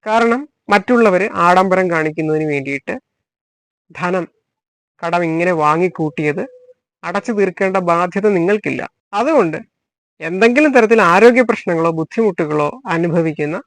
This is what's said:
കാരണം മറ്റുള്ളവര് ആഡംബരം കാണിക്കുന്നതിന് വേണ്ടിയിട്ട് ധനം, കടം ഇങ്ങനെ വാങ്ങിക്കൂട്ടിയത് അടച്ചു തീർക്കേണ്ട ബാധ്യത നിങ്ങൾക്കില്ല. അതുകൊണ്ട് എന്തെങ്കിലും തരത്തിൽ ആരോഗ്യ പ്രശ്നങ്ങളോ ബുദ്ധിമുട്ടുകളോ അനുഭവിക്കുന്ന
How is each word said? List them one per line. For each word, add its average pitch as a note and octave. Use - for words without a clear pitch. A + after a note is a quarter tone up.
കാരണം A#3
മറ്റുള്ളവര് G#3
ആഡംബരം F#3
കാണിക്കുന്നതിന് D#3
വേണ്ടിയിട്ട് C#3
ധനം, F3+
കടം F3
ഇങ്ങനെ F3
വാങ്ങിക്കൂട്ടിയത് D#3
അടച്ചു G3
തീർക്കേണ്ട F#3+
ബാധ്യത F3+
നിങ്ങൾക്കില്ല. E3+
അതുകൊണ്ട് A#3
എന്തെങ്കിലും A#3+
തരത്തിൽ A3+
ആരോഗ്യ A#3
പ്രശ്നങ്ങളോ E3+
ബുദ്ധിമുട്ടുകളോ D#3+
അനുഭവിക്കുന്ന E3